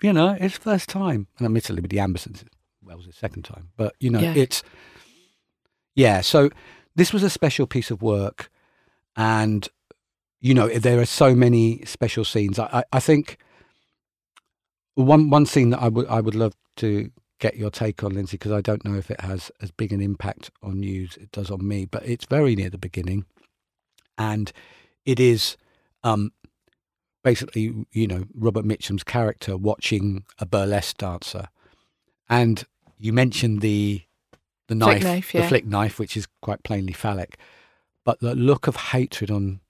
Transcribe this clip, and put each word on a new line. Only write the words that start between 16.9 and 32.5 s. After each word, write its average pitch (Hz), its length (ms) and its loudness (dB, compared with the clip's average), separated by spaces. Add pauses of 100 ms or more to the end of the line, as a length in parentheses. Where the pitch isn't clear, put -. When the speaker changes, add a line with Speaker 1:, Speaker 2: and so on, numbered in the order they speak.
Speaker 1:
get 113 180 -2
your 104 100 -4
take 107 340 -6
on, 98 120 -4
Lindsay, 98 240 -8
'cause 104 140 -6
I 104 100 -2
don't 107 240 -4
know 101 80 -4
if 98 160 -6
it - 100 -10
has 95 300 -8 (100)
as 95 100 -10
big 104 220 -6
an 98 80 -2
impact 98 500 -8 (120)
on 98 200 -8
you 95 280 -8
as - 80 -20
it 101 120 -20
does 98 200 -10
on 98 180 -6
me, 101 160 -4
but - 220 -12
it's 120 180 -6
very 139 320 0
near 95 140 -4
the 95 80 -10
beginning. 92 480 -6 (880)
And 107 340 -4 (540)
it 127 160 2
is, 120 380 2 (440)
um, 104 300 -2 (920)
basically, 113 680 -2
you 110 140 0
know, 92 180 -4 (100)
Robert 110 300 -2
Mitchum's 104 400 -4
character 107 520 -4
watching 101 680 -2 (160)
a 101 60 -8
burlesque 101 500 -2
dancer. 90 520 -10 (800)
And 117 360 2 (340)